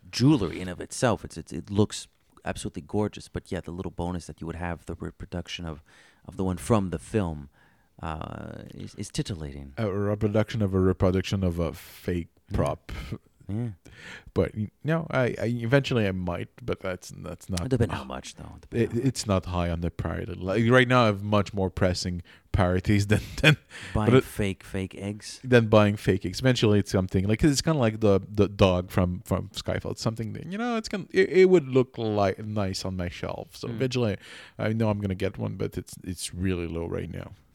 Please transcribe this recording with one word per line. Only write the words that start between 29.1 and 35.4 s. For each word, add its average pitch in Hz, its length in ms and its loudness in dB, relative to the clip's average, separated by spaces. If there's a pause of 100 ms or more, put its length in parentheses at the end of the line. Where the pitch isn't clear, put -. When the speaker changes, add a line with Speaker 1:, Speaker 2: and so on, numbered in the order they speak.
Speaker 2:
from 92 300 -4
Skyfall. 92 380 -6
It's - 100 -10
something 113 320 -4
that, - 180 -12
you 202 60 -8
know, 240 180 -4
it's 220 140 -8
gonna, 196 200 -6
it, 190 200 2
it 185 160 8
would 175 220 6
look 127 280 2
like 104 480 2
nice 104 400 -2
on 95 140 -4
my 87 100 -2
shelf. - 480 -8
So - 100 -10
Speaker 1:
Hmm. 117 100 -6
Speaker 2:
eventually, 123 420 0 (400)
I 107 160 0
know 113 160 2
I'm 104 100 0
gonna 98 140 0
get 95 240 -2
one, 110 180 -4